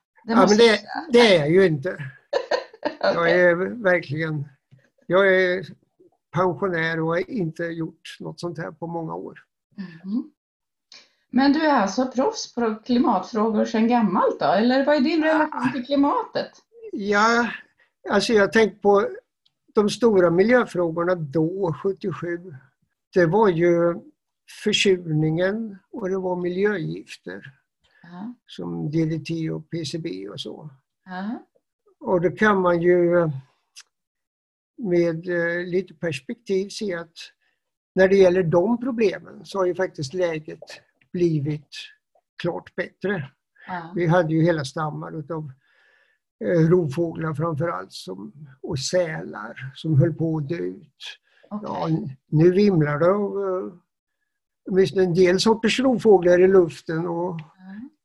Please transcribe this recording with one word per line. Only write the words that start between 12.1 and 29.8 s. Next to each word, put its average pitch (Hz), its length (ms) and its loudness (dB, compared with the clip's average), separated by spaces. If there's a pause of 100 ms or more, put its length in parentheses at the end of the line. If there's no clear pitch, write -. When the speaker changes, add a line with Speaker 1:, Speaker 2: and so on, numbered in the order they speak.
Speaker 1:
proffs 339 440 -4
på 226 200 -2 (100)
klimatfrågor 220 800 0
sedan 226 220 0
gammalt 233 520 0
då? 156 60 -2
Eller 240 400 2
vad 294 100 2
är 302 60 2
din 311 200 0
Speaker 2:
Ja. 311 120 2
Speaker 1:
relation 302 380 -2
till 254 140 -8
klimatet? 285 680 -2 (400)
Speaker 2:
Ja, 220 560 2 (640)
alltså 202 240 0
jag 208 80 6
har 196 60 4
tänkt 208 340 2
på 202 260 4 (680)
de 208 160 2
stora 202 400 4
miljöfrågorna 180 880 2
då, 165 580 -2 (100)
sjuttiosju. 175 680 -8 (600)
Det 180 120 4
var 208 240 4
ju 170 460 2 (680)
försurningen 185 1120 0 (140)
och 214 180 -8
det 190 80 -4
var 185 180 -4
miljögifter. 175 1160 -6 (500)
Speaker 1:
Ja. 180 300 -16 (140)
Speaker 2:
Som 170 440 -8
D 165 140 0
D 160 140 -4
T 160 320 -6
och 160 180 -10
P 160 160 -8